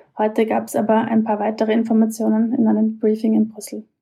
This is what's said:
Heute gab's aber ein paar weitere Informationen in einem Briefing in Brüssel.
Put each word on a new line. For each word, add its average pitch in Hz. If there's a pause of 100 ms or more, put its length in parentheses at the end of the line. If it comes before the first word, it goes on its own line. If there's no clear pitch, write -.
(180)
Heute 214
gab's 226
aber 220
ein 226
paar 208
weitere 214
Informationen 220
in 226
einem 220
Briefing 220
in 220
Brüssel. - (180)